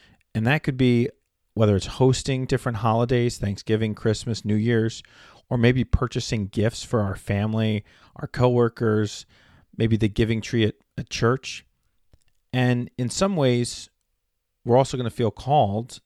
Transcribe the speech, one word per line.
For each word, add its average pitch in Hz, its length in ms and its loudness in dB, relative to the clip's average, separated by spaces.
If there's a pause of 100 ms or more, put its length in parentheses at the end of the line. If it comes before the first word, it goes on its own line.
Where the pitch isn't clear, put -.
(340)
And 110 120 -2
that 147 160 2
could 135 140 -4
be 123 320 4 (460)
whether 107 200 4
it's 92 120 0
hosting 131 580 0
different 123 340 -2
holidays, 120 600 0
Thanksgiving, 107 560 -2
Christmas, 110 500 -4
New 107 120 0
Year's, 110 460 0 (460)
or 127 80 -2
maybe 123 280 4
purchasing 117 640 -2
gifts - 360 -2
for 117 160 -2
our 101 160 -4
family, 107 680 -2 (340)
our - 100 -10
coworkers, 117 1000 0 (500)
maybe 110 220 0
the 107 140 0
giving 110 320 0
tree 113 220 0
at, 104 100 0 (240)
at 127 100 -10
church. - 560 -2 (880)
And 123 460 0
in 123 100 -2
some 196 260 -2
ways, 123 540 0 (800)
we're 120 100 4
also 131 220 2
gonna 123 100 -4
feel 110 220 -2
called 120 760 -2